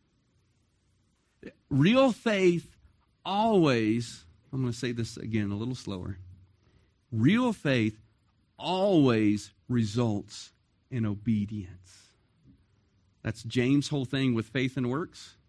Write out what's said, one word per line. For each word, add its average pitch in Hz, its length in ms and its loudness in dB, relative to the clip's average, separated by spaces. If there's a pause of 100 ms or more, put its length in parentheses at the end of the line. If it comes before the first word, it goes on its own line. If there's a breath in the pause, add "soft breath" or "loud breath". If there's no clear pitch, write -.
(1700)
Real 226 440 4
faith 185 640 0 (480)
always, 151 1000 2 (260)
I'm 131 120 -4
gonna 123 100 -2
say 123 200 -6
this 117 260 -6
again 110 320 -2
a 101 60 -4
little 120 180 -6
slower. 95 420 -8 (960)
Real 208 400 4
faith 120 460 0 (600)
always 139 920 2 (160)
results 110 840 -2 (380)
in 120 140 -4
obedience. 104 1080 -6 (1080)
That's - 200 -6
James' 127 460 0
whole 139 180 -4
thing 135 260 0
with 113 140 -2
faith 131 320 -4
and 123 120 -2
works. - 440 -8 (140)